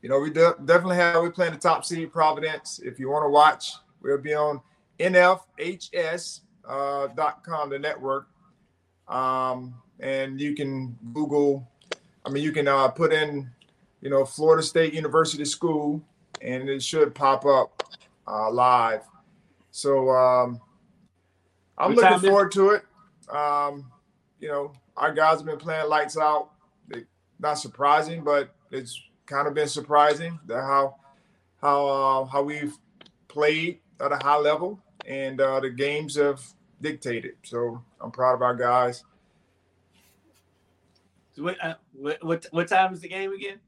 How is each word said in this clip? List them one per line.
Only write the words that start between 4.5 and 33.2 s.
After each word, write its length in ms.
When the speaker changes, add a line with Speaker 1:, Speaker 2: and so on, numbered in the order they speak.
Speaker 1:
N 180
F 300
H 360
S, 480
uh, 400
dot 340
com, 280
the 80
network. 500
Um, 680
and 420
you 140
can 420
Google, 540
I 60
mean, 140
you 80
can, 160
uh, 200
put 240
in, 380
you 80
know, 140
Florida 380
State 320
University 500
School, 580
and 260
it 140
should 320
pop 320
up, 360
uh, 240
live. 520
So, 400
um, 500
I'm 160
Speaker 2:
What 20
Speaker 1:
looking 140
Speaker 2:
time 80
is 60
it? 40
Speaker 1:
forward 240
to 180
it. 120
Um, 560
you 80
know, 240
our 160
guys 260
have 80
been 120
playing 300
lights 300
out. 320
They, 160
not 160
surprising, 680
but 300
it's 300
kind 200
of 80
been 140
surprising 760
that 160
how, 340
how, 240
uh, 400
how 160
we've 340